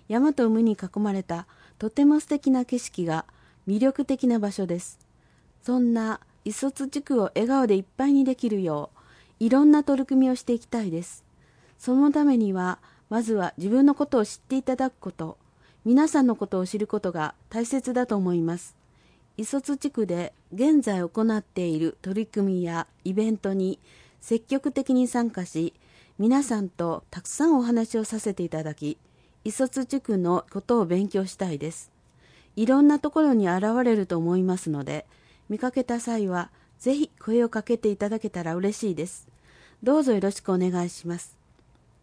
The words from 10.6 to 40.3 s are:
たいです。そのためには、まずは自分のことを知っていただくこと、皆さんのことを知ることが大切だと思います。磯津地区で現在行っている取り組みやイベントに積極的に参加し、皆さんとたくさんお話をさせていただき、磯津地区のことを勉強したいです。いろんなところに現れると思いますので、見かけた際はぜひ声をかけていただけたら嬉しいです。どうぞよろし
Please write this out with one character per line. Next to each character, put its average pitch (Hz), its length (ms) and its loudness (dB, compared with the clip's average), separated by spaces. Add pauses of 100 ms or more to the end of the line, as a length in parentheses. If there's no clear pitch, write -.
た 233 160 -6
い 190 100 -4
で 170 120 -6
す。 - 200 -20 (540)
そ 254 180 0
の 285 160 6
た 294 120 2
め 269 140 4
に 202 160 2
は、 180 260 -2 (300)
ま 226 120 -2
ず 220 120 -2
は 185 240 0
自 185 120 -4
分 262 160 6
の 285 100 6
こ 294 100 -2
と 269 120 0
を 208 80 2
知 - 100 -8
っ - 40 -20
て - 180 -4
い 254 60 -2
た 254 120 -2
だ 262 140 -2
く - 100 -10
こ 185 120 -12
と、 160 260 -10 (480)
皆 269 220 6
さ 302 140 2
ん 254 60 6
の 226 80 2
こ 202 120 -4
と 190 120 -2
を 185 60 -2
知 208 140 -6
る 214 80 -2
こ 214 120 -4
と 185 120 -4
が 156 220 -6 (160)
大 233 160 -4
切 254 280 -2
だ 247 120 0
と 226 100 -2
思 180 180 0
い 170 80 0
ま 165 160 -2
す。 - 180 -20 (640)
磯 262 240 -6
津 285 160 -4
地 285 140 -6
区 220 140 -2
で 175 280 -4 (200)
現 277 300 4
在 196 160 -2
行 214 380 0
っ 208 40 -4
て 180 260 -6
い 156 120 -2
る 165 220 -2
取 196 200 -4
り 214 40 -6
組 196 280 -2
み 180 100 -2
や 170 240 -6 (160)
イ 185 100 -4
ベ 214 160 0
ン 220 80 0
ト 196 160 -4
に 190 260 -2 (400)
積 226 260 -4
極 269 260 -4
的 269 220 -2
に 254 140 2
参 233 240 -2
加 180 140 -8
し、 165 280 -6 (460)
皆 254 240 4
さ 220 180 -4
ん 190 80 -6
と 170 400 -6
た - 120 -14
く - 60 -16
さ 302 200 0
ん 302 100 6
お 247 60 0
話 233 340 0
を 220 60 -2
さ 214 160 -8
せ 202 160 -6
て 180 80 -6
い 165 60 -4
た 160 120 -6
だ 151 140 -8
き、 147 240 -8 (440)
磯 254 240 -2
津 254 200 -6
地 269 120 -4
区 208 200 -2
の 175 320 0
こ 196 100 -8
と 240 180 2
を 196 60 2
勉 180 240 0
強 190 160 -2
し - 100 -12
た 185 140 -6
い 151 80 -4
で 151 140 -8
す。 - 200 -18 (640)
い 220 120 0
ろ 269 140 6
ん 294 60 10
な 294 120 4
と 294 100 -4
こ 311 140 2
ろ 285 100 6
に 202 160 4
現 185 140 0 (200)
れ 233 120 4
る 196 100 0
と 175 120 -2
思 170 200 2
い 185 60 2
ま 185 140 0
す 170 120 -8
の 143 140 -4
で、 147 240 -8 (420)
見 214 80 -6
か 254 140 -4
け 262 120 -2
た 240 160 -4
際 226 280 -4
は 180 240 -4 (260)
ぜ 262 180 -2
ひ 294 140 -2 (100)
声 233 240 2
を 233 60 0
か 220 140 -6
け 233 160 -2
て 214 100 0
い 202 80 -2
た 208 120 -2
だ 220 100 -4
け 214 100 -6
た 175 140 -8
ら 165 120 -4
嬉 196 220 -2
し 208 140 -4
い 160 40 -6
で 156 120 -6
す。 - 200 -20 (540)
ど 285 200 2
う - 20 0
ぞ 254 100 2
よ 196 80 0
ろ 196 80 0
し - 120 -6